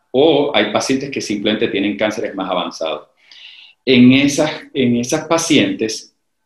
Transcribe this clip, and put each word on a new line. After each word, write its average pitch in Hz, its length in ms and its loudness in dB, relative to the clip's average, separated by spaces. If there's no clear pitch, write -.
O 143 460 2
hay 107 160 0
pacientes 135 400 -2
que 110 100 -6
simplemente 107 460 -2
tienen 98 280 -2
cánceres 107 380 -4
más 95 160 -8
avanzados. 85 600 -6
En 123 280 8
esas, 143 500 0
en 120 220 0
esas 123 320 -4
pacientes, 113 880 0